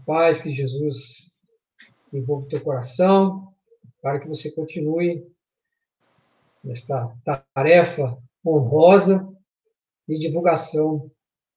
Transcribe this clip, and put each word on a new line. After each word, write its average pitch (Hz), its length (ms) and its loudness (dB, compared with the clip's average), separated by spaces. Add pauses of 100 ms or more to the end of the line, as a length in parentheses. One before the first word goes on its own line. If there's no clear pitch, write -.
paz, 160 340 2
que 156 120 -8
Jesus 135 800 -6 (800)
envolva 139 320 -6
o - 20 -20
teu 147 140 -6
coração, 185 920 0 (520)
para 139 160 -4
que 147 80 -12
você 151 240 -10
continue 165 760 -4 (1400)
nesta 120 480 -8 (440)
tarefa 147 680 2 (240)
honrosa 170 920 4 (720)
de 156 120 -4
divulgação 156 880 -2 (480)